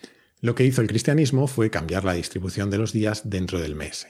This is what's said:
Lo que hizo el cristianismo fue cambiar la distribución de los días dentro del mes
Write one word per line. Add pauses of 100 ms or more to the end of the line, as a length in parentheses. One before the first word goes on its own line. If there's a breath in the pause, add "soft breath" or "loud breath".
(400 loud breath)
Lo
que
hizo
el
cristianismo
fue
cambiar
la
distribución
de
los
días
dentro
del
mes